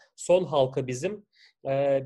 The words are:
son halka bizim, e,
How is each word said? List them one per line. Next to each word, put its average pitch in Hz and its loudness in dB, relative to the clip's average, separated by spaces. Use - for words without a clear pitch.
son 180 2
halka 135 0
bizim, 165 -6
e, 139 0